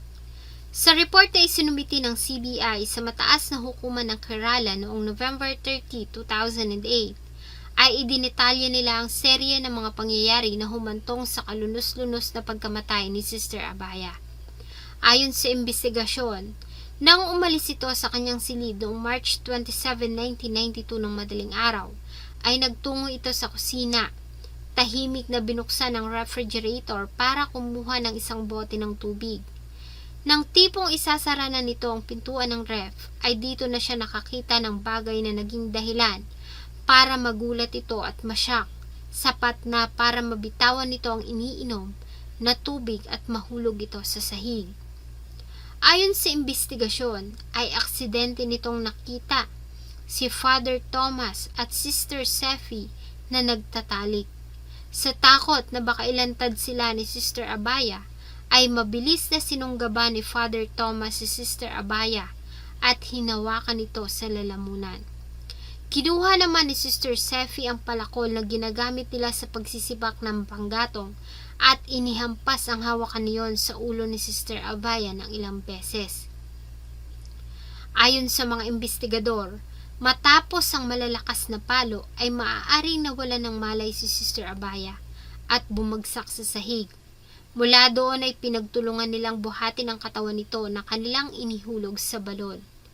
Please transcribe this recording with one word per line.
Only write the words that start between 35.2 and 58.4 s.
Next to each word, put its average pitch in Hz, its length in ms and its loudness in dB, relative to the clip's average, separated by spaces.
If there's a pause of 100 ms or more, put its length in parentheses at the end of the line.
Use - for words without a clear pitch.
na 214 80 0
naging 214 400 -4
dahilan 220 560 2 (580)
para 262 320 10
magulat 240 560 0
ito 233 320 -4
at 170 220 -6
masyak, 220 420 2 (400)
sapat 247 560 2
na 233 240 2
para 240 320 4
mabitawan 240 680 2
nito 254 180 -4
ang 226 160 0
iniinom 220 720 -4 (480)
na 240 160 4
tubig 233 500 -4
at - 220 -6
mahulog 226 500 -2
ito 208 240 -8
sa 208 160 -4
sahig. 208 480 -4 (1120)
Ayon 370 320 8
sa - 220 2
investigasyon, 233 1040 -2 (180)
ay 233 160 0
aksidente 240 720 0
nitong 233 400 -2
nakita 247 640 -2 (560)
si - 240 0
Father 254 540 4 (100)
Thomas 262 640 0
at 240 160 -4
Sister 285 540 -2
Sefi 262 640 -2 (420)
na 254 80 6
nagtatalik. 214 880 0 (640)
Sa 269 240 0
takot 269 560 8
na 247 80 -2
baka 233 240 0
ilantad 247 520 0
sila 240 360 0
ni 220 160 -2
Sister 240 400 -4
Abaya, 220 560 0 (440)